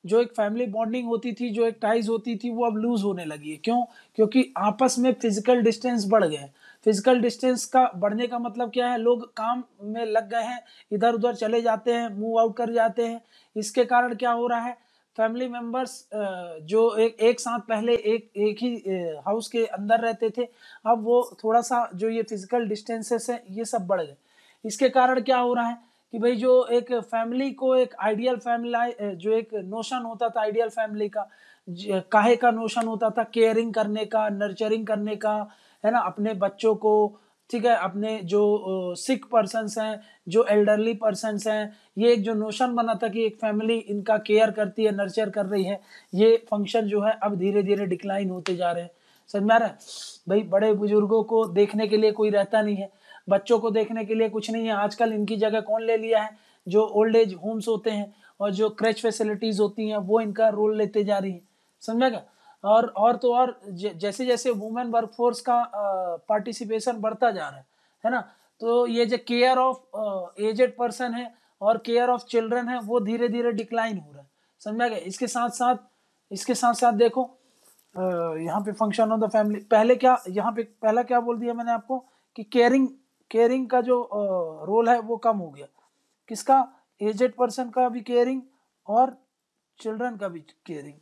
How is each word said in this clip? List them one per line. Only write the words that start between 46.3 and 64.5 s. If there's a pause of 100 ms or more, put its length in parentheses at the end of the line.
फंक्शन
जो
है
अब
धीरे
धीरे
decline
होते
जा
रहे
हैं। (360)
समझ
में
आ
रहा
है? (520)
भाई
बड़े
बुजुर्गों
को
देखने
के
लिए
कोई
रहता
नहीं
है, (380)
बच्चों
को
देखने
के
लिए
कुछ
नहीं
है।
आजकल
इनकी
जगह
कौन
ले
लिया
है? (300)
जो
old
age
homes
होते
हैं (240)
और
जो
क्रच
facilities
होती
हैं,
वो
इनका
role
लेते
जा
रही
हैं। (320)
समझा
क्या? (400)
और,
और
तो
और
ज-,
जैसे
जैसे